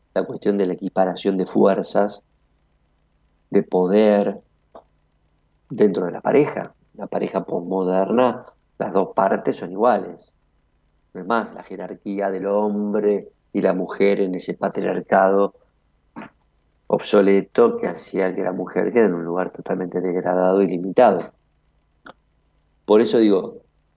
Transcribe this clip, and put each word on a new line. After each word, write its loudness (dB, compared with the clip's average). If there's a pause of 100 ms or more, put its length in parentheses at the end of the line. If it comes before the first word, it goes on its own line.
(140)
la -2
cuestión -4
de 0
la -2
equiparación -2
de -2
fuerzas, 0 (1300)
de 2
poder 2 (1300)
dentro 0
de -6
la -12
pareja. 0 (200)
La -14
pareja -4
posmoderna, -2 (320)
las -6
dos 0
partes 0
son -12
iguales. -2 (800)
No -12
es -12
más -2
la -16
jerarquía -6
del -6
hombre 0 (240)
y -2
la 2
mujer 0
en -2
ese -8
patriarcado 0 (1300)
obsoleto 2
que -4
hacía -4
que -4
la -2
mujer -4
quede 6
en 2
un -6
lugar -4
totalmente -6
degradado 0
y 2
limitado. 2 (1500)
Por 6
eso 2
digo, 0 (340)